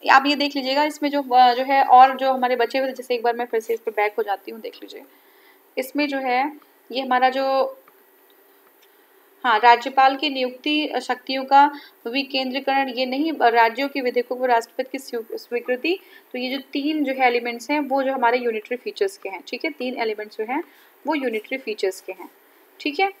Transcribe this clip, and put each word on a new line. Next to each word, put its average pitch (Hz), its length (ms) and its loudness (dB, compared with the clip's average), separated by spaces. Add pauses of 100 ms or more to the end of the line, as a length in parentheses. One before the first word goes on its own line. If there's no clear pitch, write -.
(100)
आप 262 160 6
ये 285 100 2
देख 285 200 -2
लीजिएगा, 269 280 0
इसमें 294 260 -4
जो, 285 120 -2
अ, 247 320 4
जो 247 80 -2
है 269 220 2
और 254 320 8
जो 269 160 0
हमारे 254 240 0
बचे 233 220 0
हुए 262 100 0
थे, 262 40 -6
जैसे 254 220 -6
एक 226 80 -4
बार 233 140 0
मैं 240 100 -6
फिर 233 140 -2
से 226 140 -4
इस 220 60 -8
पर - 100 -8
back 208 280 -2
हो 226 40 -2
जाती 202 280 -6
हूँ, 226 100 -14
देख 196 140 -12
लीजिए, - 280 -18 (760)
इसमें 285 300 -2
जो 277 100 -4
है 262 340 -2 (400)
ये 240 80 -4
हमारा 254 300 2
जो, 269 480 0 (1700)
हाँ, 233 140 4
राज्यपाल 262 580 6
की 302 140 -2
नियुक्ति, 269 560 -2
अ, - 120 -2
शक्तियों 262 460 -4
का 277 280 6 (340)
विकेंद्रीकरण, 262 840 -2
ये 254 180 -2
नहीं, 285 260 -2
अ, 254 160 2
राज्यों 233 400 2
के 277 120 -4
विधेयकों 247 360 -2
को 254 100 -2
राष्ट्रपति 240 460 -2
की 277 60 -8
स्वी-, 233 400 -10
स्वीकृति, 247 600 -4 (340)
तो 254 60 -8
ये 254 180 -4
जो 269 60 -8 (100)
तीन 294 320 -2
जो 262 80 -2
है 262 140 2
elements 240 440 -2
हैं, 294 100 0
वो 277 220 -2
जो 262 100 -2
हमारे 247 260 2
unitary 240 380 -4
features 202 420 -6
के - 100 -12
हैं, 185 200 -12
ठीक - 160 -10
है, 320 60 -2
तीन 254 260 -6
elements 214 420 -6
जो 220 60 -4
हैं, 269 200 -6 (420)
वो 294 80 0
unitary 262 440 -4
features 208 420 -4
के - 120 -14
हैं, - 180 -16 (500)
ठीक 294 200 -4
है। 392 200 0